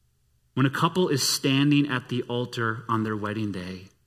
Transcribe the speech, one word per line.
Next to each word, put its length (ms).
When 120
a 40
couple 380
is 140
standing 640
at 220
the 140
altar 680
on 160
their 120
wedding 360
day, 380